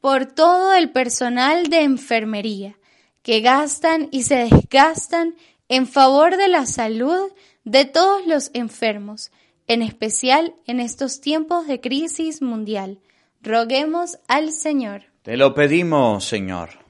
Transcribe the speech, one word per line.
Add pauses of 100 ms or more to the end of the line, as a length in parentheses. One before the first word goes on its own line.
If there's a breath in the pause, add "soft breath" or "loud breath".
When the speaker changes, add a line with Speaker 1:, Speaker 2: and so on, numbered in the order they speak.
Speaker 1:
Por
todo
el
personal
de
enfermería, (440)
que
gastan
y
se
desgastan (340 soft breath)
en
favor
de
la
salud (340 soft breath)
de
todos
los
enfermos, (340)
en
especial (120)
en
estos
tiempos
de
crisis
mundial. (420)
Roguemos (100)
al
Señor. (180)
Speaker 2:
Te
lo
pedimos,
Señor. (200)